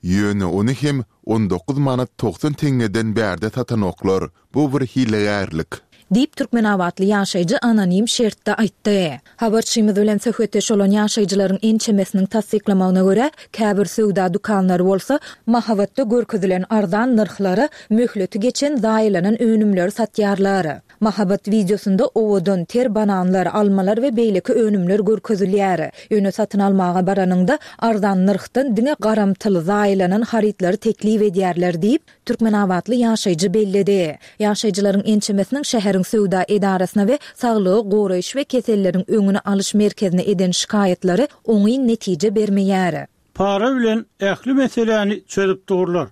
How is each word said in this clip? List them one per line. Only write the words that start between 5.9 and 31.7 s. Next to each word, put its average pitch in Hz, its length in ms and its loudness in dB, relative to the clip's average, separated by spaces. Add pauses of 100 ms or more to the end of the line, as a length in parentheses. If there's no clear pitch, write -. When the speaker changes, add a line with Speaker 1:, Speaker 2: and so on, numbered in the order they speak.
Speaker 2:
Diýip 254 240 0
Türkmenabatly 208 720 -2
ýaşaýjy 196 520 0
anonim 214 460 2
şertde 214 440 -2
aýtdy. 190 680 -2 (180)
Habarçymyz 220 600 0
bilen 208 220 2
söhbetdeş 214 520 -2
bolan 202 200 2
ýaşaýjylaryň 202 720 0
ençemesiniň 202 640 0
tasdiklamagyna 190 760 0
görä, 208 280 2 (220)
käbir 202 340 0
söwda 190 480 0
dukanlary 185 500 0
bolsa, 196 340 0 (280)
mahabatda 226 560 0
görkezilen 196 680 0
arzan 214 460 0
nyrhlary 202 520 0 (220)
möhleti 214 500 -2
geçen 277 360 -2
zaýlanan 220 680 0
önümler 208 480 2
satýarlar. 196 920 -2 (200)
Mahabat 202 480 0
videosunda 202 580 0
owodan 196 580 0
ter, 240 300 -2
bananlar, 190 520 2
almalar 196 500 2
we 247 120 0
beýleki 220 440 0
önümler 208 480 2
görkezilýär. 196 880 0 (200)
Ýöne 196 220 0
satyn 202 280 -2
almaga 185 460 2
baranyňda 185 520 0 (200)
arzan 196 480 0
nyrhdan 214 500 -2
diňe 269 240 0
garamtyl 208 560 0 (140)
zaýlanan 202 520 2
haritlary 208 540 0
teklip 214 460 0
edýärler 180 600 0